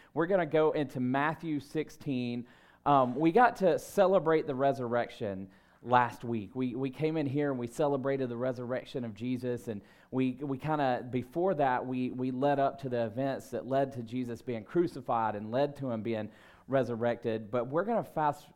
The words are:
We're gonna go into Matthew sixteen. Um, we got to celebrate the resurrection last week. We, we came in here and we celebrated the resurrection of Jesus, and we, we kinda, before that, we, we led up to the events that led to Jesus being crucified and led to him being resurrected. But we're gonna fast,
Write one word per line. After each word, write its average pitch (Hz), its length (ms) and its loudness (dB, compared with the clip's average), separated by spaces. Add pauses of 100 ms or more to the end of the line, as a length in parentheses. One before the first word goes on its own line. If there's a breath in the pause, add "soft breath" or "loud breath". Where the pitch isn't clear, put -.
(160 loud breath)
We're 165 120 2
gonna 180 200 2
go 156 240 4
into 143 280 -2
Matthew 147 600 0
sixteen. 123 880 -6 (360 loud breath)
Um, 131 300 4
we 160 180 2
got 233 260 6
to 165 200 4
celebrate 160 680 4
the 139 80 -2
resurrection 120 920 0 (340 soft breath)
last 120 400 2
week. 113 320 -4
We, 127 180 -2
we 135 160 -2
came 156 260 -2
in 151 120 0
here 143 240 0
and 127 80 -4
we 120 80 -4
celebrated 139 600 0
the 117 100 -6
resurrection 123 680 -4
of 113 80 -8
Jesus, 123 540 -4
and 104 140 -6 (280 loud breath)
we, 127 320 0
we 135 160 -4
kinda, 135 540 0
before 170 420 -2
that, 127 320 2
we, 127 240 -2
we 127 220 -4
led 139 260 2
up 139 240 0
to 135 80 -6
the 120 160 0
events 120 440 -4
that - 180 -6
led 135 260 0
to 123 80 -8
Jesus 117 400 -6
being 113 220 -6
crucified 123 720 0
and 107 160 -8
led 139 240 0
to 135 160 -6
him 113 100 -2
being 107 260 -2 (400 loud breath)
resurrected. 117 840 0
But 120 160 0
we're 156 160 0
gonna 208 200 0
fast, 151 520 -2